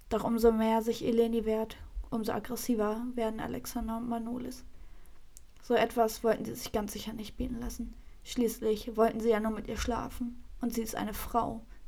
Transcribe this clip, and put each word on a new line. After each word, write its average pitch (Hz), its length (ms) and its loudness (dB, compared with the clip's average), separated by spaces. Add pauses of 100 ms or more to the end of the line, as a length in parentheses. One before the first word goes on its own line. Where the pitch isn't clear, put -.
Doch 214 140 2
umso 226 300 6
mehr 220 300 4
sich 226 220 -2
Eleni 233 400 4
wehrt, 220 320 0 (340)
umso 220 220 0
aggressiver 220 720 0 (100)
werden 220 260 0
Alexander 233 560 -4
und 233 120 -4
Manolis. 240 560 -4 (960)
So - 140 2
etwas 233 480 4
wollten 220 220 2
sie 226 100 -6
sich - 180 -8
ganz 214 200 -2
sicher 214 220 -8
nicht 220 220 -10
bieten 247 220 -4
lassen. 240 360 -6 (280)
Schließlich 220 720 0
wollten - 220 6
sie 220 120 4
ja 214 100 6
nur 220 100 2
mit 214 160 -4
ihr 233 120 -4
schlafen. 240 640 -2 (200)
Und 240 120 0
sie 233 100 0
ist 220 120 -6
eine 208 200 -2
Frau. 226 500 0 (240)